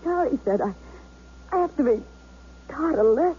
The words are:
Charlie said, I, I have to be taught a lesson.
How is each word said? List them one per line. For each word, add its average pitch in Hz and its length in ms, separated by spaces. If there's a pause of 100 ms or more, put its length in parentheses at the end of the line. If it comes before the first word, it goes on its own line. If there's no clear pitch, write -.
Charlie 339 400
said, 202 160
I, 202 140 (760)
I 370 60
have 349 180
to 294 80
be 233 180 (680)
taught 311 300
a 208 40
lesson. 262 360